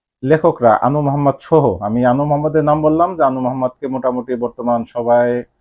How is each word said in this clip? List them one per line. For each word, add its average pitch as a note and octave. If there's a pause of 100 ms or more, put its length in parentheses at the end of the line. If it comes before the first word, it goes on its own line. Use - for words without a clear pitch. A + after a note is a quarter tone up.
(240)
লেখকরা, C#3
আনু D3
মোহাম্মদ C#3+
সহ, C3+
আমি A2
আনু C3
মোহাম্মদের D3
নাম D3+
বললাম E3
যে D#3+
আনু C3
মোহাম্মদকে B2+
মোটামুটি B2+
বর্তমান A#2
সবাই, A#2+ (180)